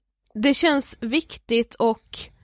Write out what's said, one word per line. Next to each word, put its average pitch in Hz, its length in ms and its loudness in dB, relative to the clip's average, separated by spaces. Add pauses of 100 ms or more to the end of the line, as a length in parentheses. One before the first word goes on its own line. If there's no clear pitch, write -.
(340)
det 269 200 2
känns 294 460 0
viktigt 233 720 -4
och - 440 -4 (260)